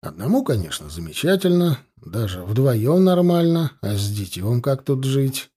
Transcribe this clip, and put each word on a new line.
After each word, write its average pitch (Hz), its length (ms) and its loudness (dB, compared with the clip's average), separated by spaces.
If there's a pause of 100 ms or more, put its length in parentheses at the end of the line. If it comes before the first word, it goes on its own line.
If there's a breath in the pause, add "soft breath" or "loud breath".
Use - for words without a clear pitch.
Одному, 117 420 -2
конечно, 87 460 -4
замечательно, 175 880 0 (180)
даже 92 460 -6
вдвоём 123 600 2
нормально, 170 680 4 (100)
а 104 140 -2
с 101 140 -4
детьём 104 520 -4
как 135 220 -2
тут 131 200 -2
жить? 135 540 -2